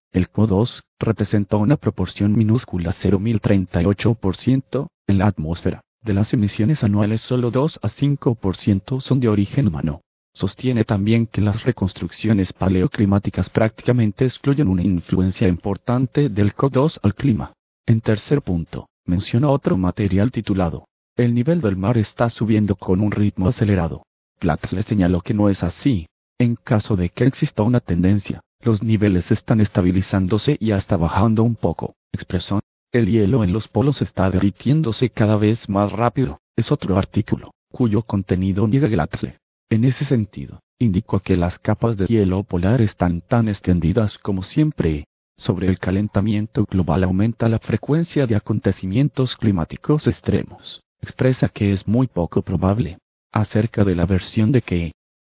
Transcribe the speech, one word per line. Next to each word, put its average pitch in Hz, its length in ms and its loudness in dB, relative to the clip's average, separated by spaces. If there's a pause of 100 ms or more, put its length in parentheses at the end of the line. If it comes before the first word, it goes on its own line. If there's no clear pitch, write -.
(120)
el 87 160 0
co 107 180 0
dos, 104 380 0 (160)
representa 107 560 0
una 104 200 2
proporción 101 600 -2
minúscula, 107 540 0
cero 92 260 0
mil 107 220 -2
treinta 92 420 0
y 85 40 0
ocho 113 280 2
por 95 220 -2
ciento, 131 500 -2 (220)
en 98 100 4
la 107 80 4
atmósfera. 85 540 -2 (200)
De 107 140 -2
las 104 180 0
emisiones 107 520 0
anuales, 104 360 0
solo 123 300 -2
dos 135 320 -2
a 104 60 -4
cinco 139 480 -2
por 92 200 -4
ciento 113 440 -2
son - 180 0
de 123 100 2
origen 104 380 0
humano. 76 360 -4 (300)
Sostiene 117 520 -2
también 110 420 0
que - 140 -4
las 104 240 -2
reconstrucciones 98 880 -2
paleoclimáticas 95 960 0
prácticamente 113 760 0
excluyen 139 440 0
una 92 160 0
influencia 92 640 0
importante 123 800 -2
del 101 260 0
co 135 160 0
dos 131 320 0
al 104 140 0
clima. 104 380 -2 (320)
En 113 140 4
tercer 117 420 -2
punto, 85 440 -6 (180)
menciona 117 440 0
otro 135 280 0
material 95 540 0
titulado 92 560 -4 (300)
"El 120 180 2
nivel 156 260 0
del 98 160 0
mar 110 220 0
está 117 320 0
subiendo 107 460 0
con 92 240 0
un 104 100 0
ritmo 104 380 0
acelerado". 95 560 0 (360)
Glax - 320 -2
le 92 120 -4
señaló 90 380 0
que - 120 -4
no 104 140 2
es 95 160 -2
así. 87 420 -2 (340)
En 120 140 2
caso 110 400 -2
de 90 140 0
que - 160 -2
exista 135 400 0
una 120 160 2
tendencia, 92 640 0 (200)
los 107 180 0
niveles 104 520 2
están 110 280 2
estabilizándose 95 1000 0
y 113 100 -2
hasta 98 260 0
bajando 107 460 2
un 117 140 0
poco, - 380 -4 (180)
expresó. - 480 -4 (320)
"El 117 180 2
hielo 113 320 4
en 90 100 2
los 107 140 -2
polos 135 360 0
está 95 280 0
derritiéndose 110 800 0
cada 107 260 2
vez 107 320 0
más 101 220 0
rápido", 117 480 -2 (160)
es - 160 -2
otro 95 260 0
artículo, - 540 -2 (220)
cuyo 113 300 0
contenido 95 640 0
niega 135 180 2
Glaxle. 82 520 -4 (300)
En 110 160 2
ese 135 200 0
sentido, 98 560 -4 (180)
indicó 98 400 0
que 92 180 0
las 87 220 0
capas 110 380 -2
de 95 100 0
hielo 101 380 2
polar 95 380 0
están 90 380 0
tan 113 280 0
extendidas 95 680 0
como 95 280 -6
siempre. 147 640 -2 (300)
Sobre 92 300 -4
el 92 140 0
calentamiento 104 920 -2
global 90 320 0
aumenta 92 460 0
la 113 100 0
frecuencia 143 720 -2
de 127 80 0
acontecimientos 110 1000 -2
climáticos 104 720 -2
extremos. - 760 -4 (200)
Expresa - 460 0
que 101 240 0
es 95 160 -2
muy 123 180 2
poco 90 360 -2
probable. 95 560 -2 (340)
Acerca 107 520 0
de 92 120 2
la 87 100 2
versión 104 460 0
de 95 100 2
que 85 300 -4 (300)